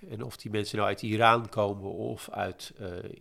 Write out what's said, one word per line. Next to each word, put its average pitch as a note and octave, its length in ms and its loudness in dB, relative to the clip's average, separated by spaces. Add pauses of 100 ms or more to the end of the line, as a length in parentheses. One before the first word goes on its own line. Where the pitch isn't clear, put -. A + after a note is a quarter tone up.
En A2+ 140 -8
of B2 140 -10
die A2 140 -10
mensen G#2 260 -2
nou G#2 120 4
uit G2+ 120 -2
Iran A2+ 480 6
komen G2+ 420 0
of A2+ 380 -8
uit, - 500 -6
eh, G2 80 -10 (340)